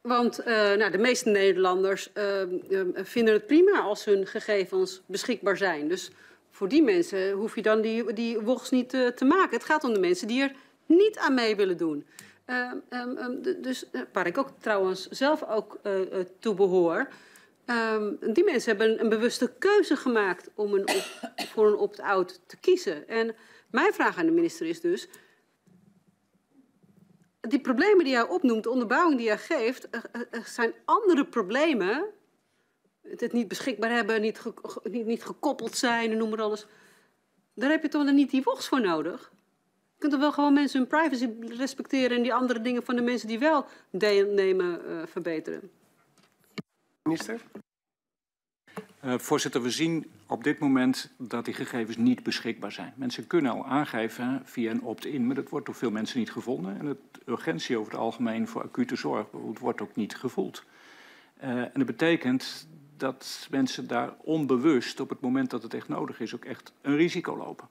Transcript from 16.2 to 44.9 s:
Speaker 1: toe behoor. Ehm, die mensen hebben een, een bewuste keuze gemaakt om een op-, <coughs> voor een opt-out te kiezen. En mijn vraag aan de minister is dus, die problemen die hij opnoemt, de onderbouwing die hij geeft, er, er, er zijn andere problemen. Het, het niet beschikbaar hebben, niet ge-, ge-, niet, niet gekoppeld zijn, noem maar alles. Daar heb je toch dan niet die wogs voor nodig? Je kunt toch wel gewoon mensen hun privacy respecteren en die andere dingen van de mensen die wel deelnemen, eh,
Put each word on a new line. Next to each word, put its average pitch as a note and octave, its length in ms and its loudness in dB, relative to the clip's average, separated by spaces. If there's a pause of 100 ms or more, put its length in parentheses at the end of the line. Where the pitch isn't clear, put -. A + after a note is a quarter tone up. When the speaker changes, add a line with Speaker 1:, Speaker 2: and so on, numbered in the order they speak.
Speaker 1:
toe G#3+ 140 0
behoor. F3+ 540 4 (580)
Ehm, A3 460 -2 (220)
die E4+ 100 6
mensen C#4+ 260 2
hebben A3 220 4
een, A3+ 80 0
een A3+ 100 2
bewuste A#3 500 2
keuze F#4+ 360 4
gemaakt G#3 600 0
om G#3 180 -2
een G3 140 2
op-, G3 480 -4
<coughs> - 180 -10
voor G#3+ 140 6
een G#3 100 6
opt-out F#3+ 680 -2
te - 120 -20
kiezen. F#3 500 2
En A3+ 280 -2 (360)
mijn E4 220 2
vraag G3+ 240 0
aan E3+ 80 2
de D#3+ 60 4
minister E3+ 360 0
is E3 140 -6
dus, F3 260 -2 (2250)
die B3+ 200 0
problemen E4+ 440 4
die C4 80 0
hij A#3 140 2
opnoemt, A#3+ 360 2
de A3+ 60 -2
onderbouwing B3+ 500 2
die A#3 80 0
hij G#3 100 2
geeft, B3+ 540 -2
er, A#3 200 -8
er, A#3 200 -10
er A#3 140 -10
zijn A#3 280 -2 (120)
andere F4 400 4
problemen. A#3+ 800 0 (960)
Het, - 200 -14
het A#3 120 -4
niet A#3 140 0
beschikbaar G#3 420 -4
hebben, A3+ 320 0
niet G#3+ 180 -2
ge-, G#3+ 220 -10
ge-, - 280 -10
niet, A3 160 -4
niet A3+ 180 -2
gekoppeld A#3 540 -4
zijn, A#3 400 0
noem A3 120 -2
maar G#3+ 120 -4
alles. G#3+ 240 -4 (880)
Daar B3 160 0
heb D#4 120 2
je D#4 80 -2
toch D4 160 0
dan C#4 100 4
niet C#4+ 140 6
die C4 140 0
wogs C5 240 -2
voor C4+ 140 2
nodig? F3 500 -2 (600)
Je - 60 -20
kunt D4 120 0
toch C4+ 100 2
wel D4 100 2
gewoon C#4+ 220 4
mensen C#4 260 2
hun B3 80 0
privacy C4+ 420 2 (100)
respecteren A#3+ 800 -2
en A#3+ 60 2
die A#3+ 100 2
andere A#3+ 280 0
dingen A#3+ 220 -2
van B3+ 120 -2
de A#3+ 60 0
mensen A#3+ 260 -2
die A3 120 -4
wel D4 260 4 (240)
deelnemen, F#3+ 960 2
eh, E3+ 200 -8